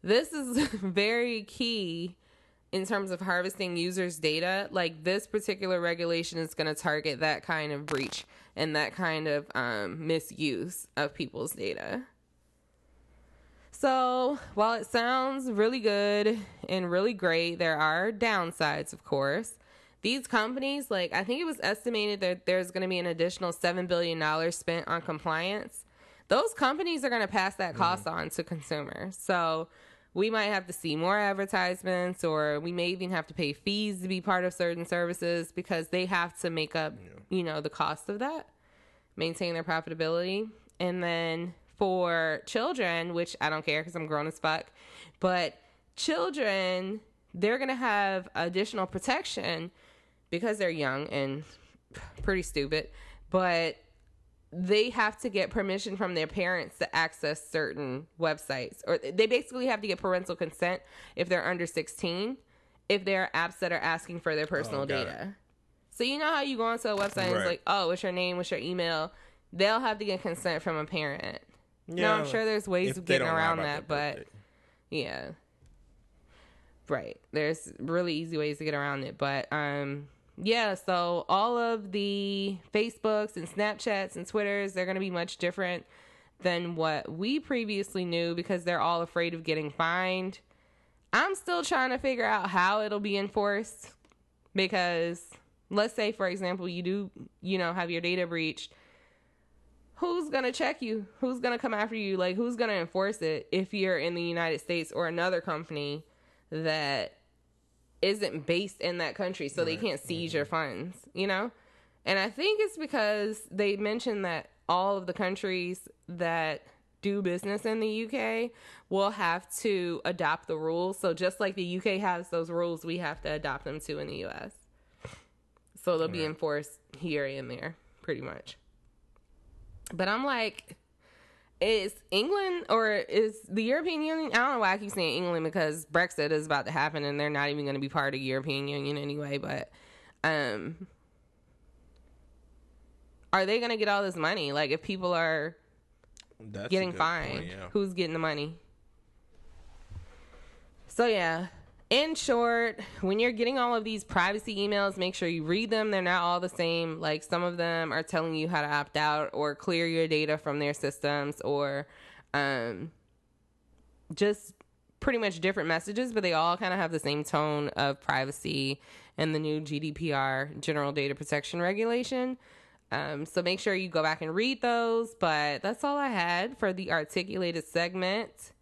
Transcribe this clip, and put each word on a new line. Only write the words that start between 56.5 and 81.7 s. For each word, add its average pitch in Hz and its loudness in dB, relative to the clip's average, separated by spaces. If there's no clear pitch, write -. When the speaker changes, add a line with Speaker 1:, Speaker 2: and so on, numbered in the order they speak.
Speaker 1:
to - -2
access 160 0
certain 143 -4
websites, 147 -2
or 165 4
they 190 4
basically 247 0
have 226 2
to 214 -4
get 185 0
parental 185 0
consent 175 -2
if 175 0
they're 175 2
under 175 0
sixteen, 185 -4
if 202 2
there 190 2
are - -2
apps - -14
that 175 0
are 170 0
asking 165 -2
for 160 0
their 151 0
personal 151 -2
Speaker 2:
Oh, 139 0
got 139 0
it. - -2
Speaker 1:
data. - -8
So - -4
you 269 0
know 311 2
how 294 2
you 277 -2
go 226 0
onto 226 0
a 208 2
website 202 0
and - -
it's 180 2
Speaker 2:
Right. 190 2
Speaker 1:
like, 175 0
"Oh, 190 2
what's 180 0
your 190 0
name? 180 0
What's 180 -4
your 165 -2
email?" 165 -2
They'll 202 4
have 214 0
to 214 -4
get 190 0
consent 170 -2
from 165 0
a 151 -2
parent. 151 -4
Now, 214 2
I'm 214 0
Speaker 2:
Yeah, 139 -4
Speaker 1:
sure 226 2
there's 214 0
ways 180 2
Speaker 2:
if 180 -4
Speaker 1:
of 180 -10
Speaker 2:
they 180 4
Speaker 1:
getting 175 4
Speaker 2:
don't 165 2
lie 160 2
Speaker 1:
around 165 2
Speaker 2:
about 151 -4
Speaker 1:
that, - -
Speaker 2:
their 147 -2
Speaker 1:
but - -6
Speaker 2:
birthday. - -14
Speaker 1:
yeah. 65 -4
Right. 98 -4
There's 151 -2
really 170 0
easy 160 -4
ways 151 0
to 160 -8
get 151 0
around 143 -2
it. - -8
But, 139 0
um, 143 -2
yeah, 214 2
so 175 0
all 220 4
of 226 0